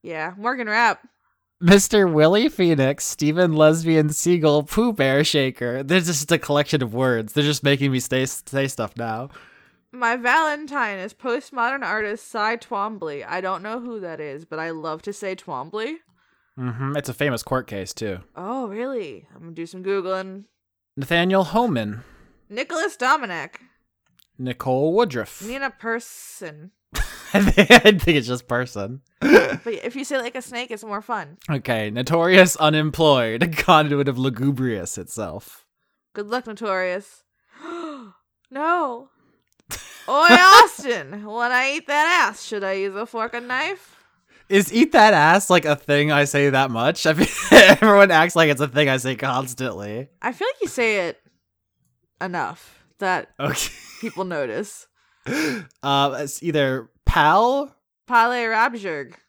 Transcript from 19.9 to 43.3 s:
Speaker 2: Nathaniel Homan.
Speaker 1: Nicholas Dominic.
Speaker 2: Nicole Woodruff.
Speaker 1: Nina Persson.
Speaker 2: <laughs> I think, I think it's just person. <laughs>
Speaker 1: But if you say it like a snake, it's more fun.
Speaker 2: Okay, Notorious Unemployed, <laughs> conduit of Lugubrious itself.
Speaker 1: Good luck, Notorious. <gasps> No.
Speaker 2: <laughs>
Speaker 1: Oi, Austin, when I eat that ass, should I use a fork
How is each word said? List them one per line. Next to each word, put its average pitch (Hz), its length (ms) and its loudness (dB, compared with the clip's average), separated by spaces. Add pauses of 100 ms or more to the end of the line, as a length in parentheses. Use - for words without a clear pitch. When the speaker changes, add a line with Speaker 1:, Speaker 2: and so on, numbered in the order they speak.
Speaker 2:
Nathaniel 170 480 0
Homan. 127 580 -2 (460)
Speaker 1:
Nicholas 320 480 -6
Dominic. 233 640 -6 (760)
Speaker 2:
Nicole 131 560 -4
Woodruff. 170 480 -4
Speaker 1:
Nina 262 300 -8
Persson. 190 1000 -12 (100)
Speaker 2:
<laughs> - 520 -10
I 202 60 4
think, 202 320 4
I 240 80 10
think 175 380 4
it's 117 100 -2
just 123 220 -6
person. 120 520 -6 (200)
<laughs> 320 200 8 (220)
Speaker 1:
But 226 120 -8 (100)
if 240 100 -8
you 277 80 -10
say 277 140 -6
it 254 60 -4
like 240 120 -10
a 254 60 -10
snake, 240 300 -12
it's 214 120 -12
more 208 180 -10
fun. 180 360 -12 (120)
Speaker 2:
Okay, 117 420 -4
Notorious 170 680 4
Unemployed, 151 1000 2
<laughs> - 0 -
conduit 147 520 4
of 123 80 -4
Lugubrious 127 800 -2
itself. - 680 -12 (480)
Speaker 1:
Good 208 140 -10
luck, 240 200 -6
Notorious. 196 760 -6 (400)
<gasps> - 0 - (880)
No. 277 580 -6 (600)
Speaker 2:
<laughs> - 20 -10 (380)
Speaker 1:
Oi, 294 200 2
Austin, 285 960 6
when 240 260 -4
I 262 240 0
eat - 120 -10
that 302 400 2
ass, 214 160 -10
should 202 200 -8
I 190 100 -2
use 196 220 -4
a 214 100 -8
fork 226 280 -8